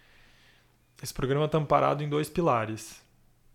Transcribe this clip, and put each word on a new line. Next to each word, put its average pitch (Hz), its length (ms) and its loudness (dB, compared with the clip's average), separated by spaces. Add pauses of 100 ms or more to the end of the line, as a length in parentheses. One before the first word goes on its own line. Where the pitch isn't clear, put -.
(1040)
Esse - 100 -10
programa 139 360 0
tá 156 100 0
amparado 143 460 2
em 151 40 -4
dois 147 220 -2
pilares 113 720 -2 (520)